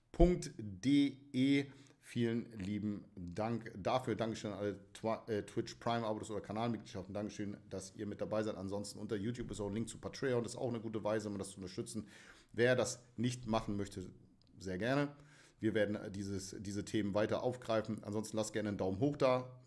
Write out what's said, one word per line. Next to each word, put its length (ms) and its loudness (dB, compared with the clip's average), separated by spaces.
punkt 480 6
de. 1080 4
Vielen 560 0
lieben 460 -2
Dank 640 -4
dafür. 400 2
Dankeschön 340 -2
an 80 -6
alle 220 -2
Twa-, 340 -2
äh, 160 0
Twitch 300 -4
Prime-Abos 580 -2
oder 80 -2
Kanalmitgliedschaften. 760 -4
Dankeschön, 420 -4
dass 260 -8
ihr 100 -6
mit 160 -6
dabei 220 0
seid. 140 -2
Ansonsten 420 -6
unter 160 -4
YouTube 380 -2
ist 80 -6
auch 80 0
ein 60 -2
Link 140 -2
zu 100 -12
Patreon. 440 0
Das 120 -6
ist 40 -8
auch 120 0
eine 100 -2
gute 240 -4
Weise, 240 2
um 100 -4
das 120 -6
zu 80 -14
unterstützen. 500 -6
Wer 220 6
das 260 0
nicht 300 0
machen 300 0
möchte, 300 -4
sehr 180 -4
gerne. 380 2
Wir 140 2
werden 240 4
dieses, 480 -4
diese 260 -4
Themen 300 2
weiter 300 4
aufgreifen. 580 0
Ansonsten 340 -4
lasst 180 -2
gerne 160 0
einen 80 -2
Daumen 200 2
hoch 180 2
da, 320 4